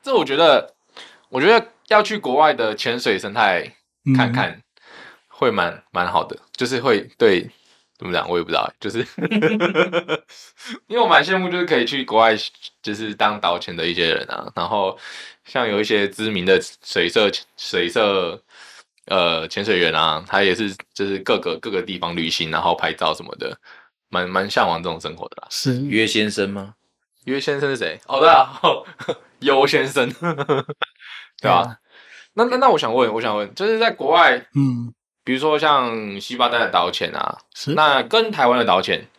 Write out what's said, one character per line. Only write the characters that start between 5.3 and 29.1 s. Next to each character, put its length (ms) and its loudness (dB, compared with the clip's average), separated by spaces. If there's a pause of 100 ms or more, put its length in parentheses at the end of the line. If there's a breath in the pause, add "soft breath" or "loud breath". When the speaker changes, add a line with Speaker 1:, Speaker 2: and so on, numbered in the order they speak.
Speaker 1:
蛮， 320 -2 (100)
蛮 140 -2
好 200 0
的， 120 -12 (140)
就 140 -4
是 160 -2
会 180 2 (180)
对， 320 4 (480 soft breath)
怎 80 -14
么 60 -8
讲， 180 -2
我 80 -2
也 60 -2
不 60 -10
知 40 -2
道， 240 0
就 120 -10
是， 100 -6
<laughs> 1900 -4
因 100 -6
为 20 2
我 80 2
蛮 160 4
羡 160 -2
慕， 100 -4
就 80 -4
是 80 -2
可 120 0
以 80 0
去 180 -4
国 160 0
外， 160 6 (480)
就 100 -6
是 220 -8
当 240 -2
导 180 0
潜 160 -12
的 140 -4
一 60 -2
些 200 0
人 140 -2
啊。 260 -10
然 140 -4
后 320 -2 (460 loud breath)
像 200 -2
有 140 0
一 60 0
些 240 2
知 200 -6
名 160 -4
的 140 6 (240)
水 240 -2
社， 240 2 (240)
水 320 -4
社， 500 0 (680 loud breath)
呃， 420 0
潜 160 -6
水 160 2
员 140 2
啊， 340 0
他 160 2
也 100 4
是 220 -4 (180)
就 120 -6
是 140 -4
各 200 0
个， 220 -6
各 100 -10
个 100 -2
地 160 -10
方 160 -6
旅 160 -4
行， 220 -4
然 100 -2
后 140 0
拍 160 -4
照 220 -4
什 100 -12
么 140 -18
的， 200 -12 (520 loud breath)
蛮， 180 -4
蛮 220 -2
向 180 2
往 160 -4
这 60 -6
种 100 -8
生 160 -10
活 140 -14
的 120 -18
啦。 80 -20
Speaker 2:
是。 340 -4
Speaker 3:
约 220 0
先 240 0
生 200 -2
吗？ 240 -12 (500)
Speaker 1:
约 160 -4
先 220 -4
生 80 0
是 80 -4
谁？ 200 -6 (100)
哦， 120 -2
对 80 8
啊， 320 6 (440)
<laughs> 360 -10